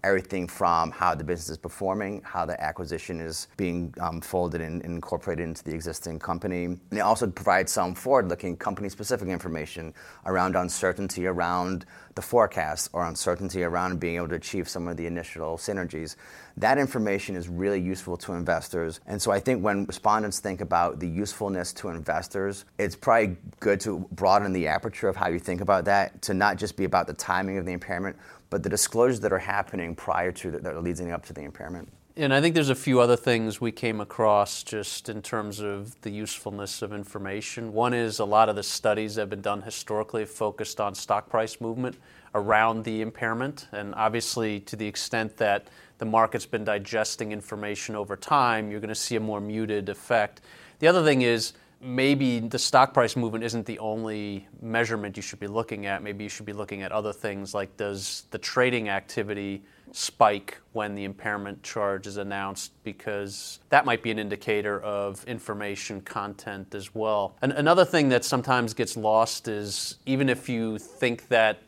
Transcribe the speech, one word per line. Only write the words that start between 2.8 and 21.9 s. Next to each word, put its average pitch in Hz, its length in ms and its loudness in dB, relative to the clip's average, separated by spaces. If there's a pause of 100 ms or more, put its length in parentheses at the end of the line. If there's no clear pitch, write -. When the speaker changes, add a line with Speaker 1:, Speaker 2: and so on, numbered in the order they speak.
Speaker 1:
is 80 280 -8 (100)
being, 87 420 0
um, 82 220 -4
folded 87 400 0
and 82 180 -4
incorporated 85 680 -4
into 82 160 -8
the 78 120 -6
existing 82 440 -6
company. 87 460 -4
And 90 160 -6 (120)
it 104 80 -2
also 110 260 4
provides 92 440 2
some 90 240 0
forward-looking 92 640 2
company-specific 101 720 -4
information 80 640 -6 (320)
around 92 320 2
uncertainty 92 680 0
around 90 580 0 (300)
the - 80 -6
forecast 90 720 2
or 87 100 0
uncertainty 87 580 -2
around 87 380 0
being 85 160 -2
able 87 120 -4
to 82 80 -4
achieve 87 340 -6
some 87 180 -6
of 85 80 -6
the 82 100 -6
initial 82 520 -6
synergies. 85 580 -6 (400)
That 131 220 4
information 107 580 0
is 87 140 -6
really 95 300 0
useful 90 360 -4
to - 160 -8
investors. 82 720 -2
And 101 140 -6
so 117 100 0
I 98 80 4
think 107 240 0
when 101 220 2
respondents 107 560 2
think 92 220 -4
about 85 360 2
the 87 100 -4
usefulness 95 680 -2
to 98 160 -8